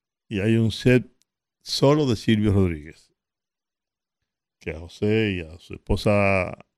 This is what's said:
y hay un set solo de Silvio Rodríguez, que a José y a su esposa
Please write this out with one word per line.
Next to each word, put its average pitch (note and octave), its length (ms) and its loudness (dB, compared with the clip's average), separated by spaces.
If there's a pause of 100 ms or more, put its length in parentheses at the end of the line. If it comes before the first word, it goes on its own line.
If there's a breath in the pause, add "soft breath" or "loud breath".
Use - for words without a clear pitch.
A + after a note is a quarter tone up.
(300)
y G#2 100 -6
hay A2 180 0
un A2+ 140 0
set B2+ 400 2 (520)
solo D3+ 420 0
de A#2+ 100 0
Silvio G#2+ 380 2
Rodríguez, E2 580 -2 (1500)
que E2+ 120 -12
a D#2 80 -12
José G#2+ 580 -2
y - 20 -8
a D#2+ 180 -14
su - 160 -20
esposa G2 920 0 (140)